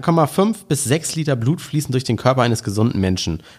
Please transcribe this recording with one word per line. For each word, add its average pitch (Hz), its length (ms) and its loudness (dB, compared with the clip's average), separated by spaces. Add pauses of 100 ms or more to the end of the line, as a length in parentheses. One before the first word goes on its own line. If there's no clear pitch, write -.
Komma 165 260 2
fünf 214 380 0
bis - 180 -2
sechs 147 320 -2
Liter 143 220 -2
Blut 131 240 0
fließen 147 320 -4
durch 127 100 0
den 117 140 -2
Körper 131 240 2
eines 117 220 0
gesunden 107 360 0
Menschen. 90 420 0 (180)